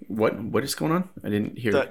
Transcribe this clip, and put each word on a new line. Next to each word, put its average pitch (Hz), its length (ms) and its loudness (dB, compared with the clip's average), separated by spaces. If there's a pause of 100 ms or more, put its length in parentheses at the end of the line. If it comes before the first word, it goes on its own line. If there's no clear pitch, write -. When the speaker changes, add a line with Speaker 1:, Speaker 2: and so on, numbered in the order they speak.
Speaker 1:
What? 107 340 2
What 113 220 0
is 139 140 -4
going 156 160 0
on? 180 160 0 (160)
I - 60 -2
didn't 104 280 0
hear. 120 140 0
Speaker 2:
The, 139 180 2